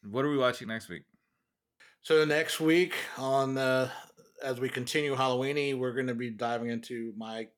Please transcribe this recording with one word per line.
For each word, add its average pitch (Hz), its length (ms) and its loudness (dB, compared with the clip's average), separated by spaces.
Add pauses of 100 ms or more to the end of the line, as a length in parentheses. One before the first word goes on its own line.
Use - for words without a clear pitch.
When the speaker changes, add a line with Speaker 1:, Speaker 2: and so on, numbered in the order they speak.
Speaker 1:
What 110 220 -2
are 147 40 0
we 147 80 0
watching 123 300 0
next 113 220 -8
week? 80 140 -12 (960)
Speaker 2:
So 156 240 4
next 151 340 0
week, 165 360 6 (220)
on 135 360 2
the, 131 360 2 (540)
as 131 160 -2
we 131 80 0
continue 139 480 -2
Halloweeny, 135 640 0
we're 127 160 -2
gonna 127 220 -2
be 120 160 -6
diving 117 380 -2
into 117 460 -6
my 113 320 -8 (100)